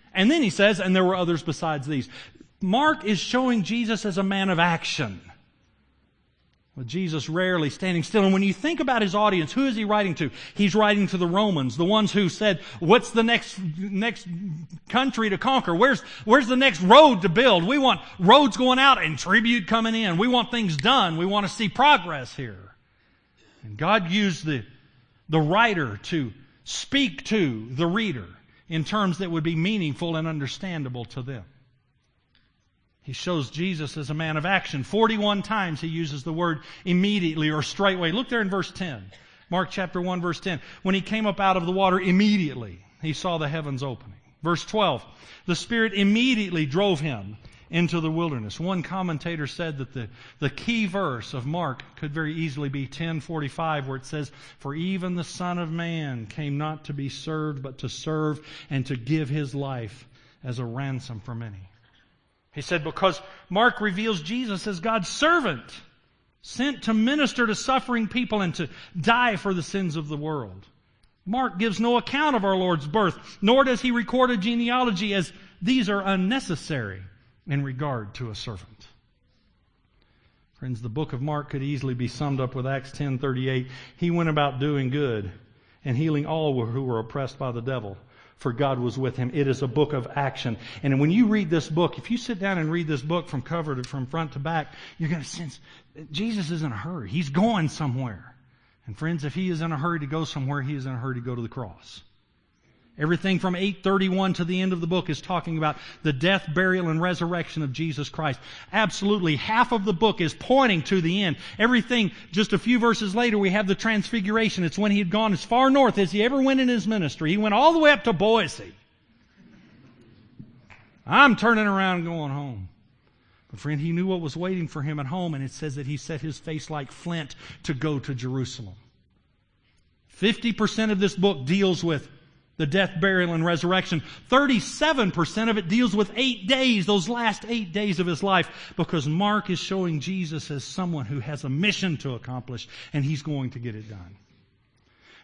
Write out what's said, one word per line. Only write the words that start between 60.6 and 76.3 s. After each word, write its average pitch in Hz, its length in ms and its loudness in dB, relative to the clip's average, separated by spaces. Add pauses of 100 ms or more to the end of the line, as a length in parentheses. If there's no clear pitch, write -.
ransom 123 560 -8
for 123 120 -12
many." 113 240 -10 (920)
He 147 100 -12
said, 165 220 -2
"Because 165 380 0 (260)
Mark 220 320 2
reveals 208 440 -2
Jesus 208 420 -6
as 196 140 -6
God's 220 280 -2
servant, 277 560 2 (800)
sent 269 420 -4
to 220 120 2
minister 247 500 2
to 220 80 2
suffering 240 540 0
people 220 340 -2
and 175 140 0
to 156 140 -4 (300)
die 233 360 2
for 190 180 -2
the 175 80 -2
sins 180 340 -4
of 156 120 -6
the 151 100 -6
world." 131 480 -8 (640)
Mark 220 320 -2
gives 208 200 0
no 240 180 2
account 277 380 0
of 208 80 0
our 196 120 2
Lord's 175 320 0
birth, 185 520 0
nor 247 240 6
does 262 180 0
he 254 100 0
record 247 400 2
a 240 40 2
genealogy, 233 800 0
as 190 180 0 (300)
these 226 280 2
are 202 120 0
unnecessary 185 1000 -2 (440)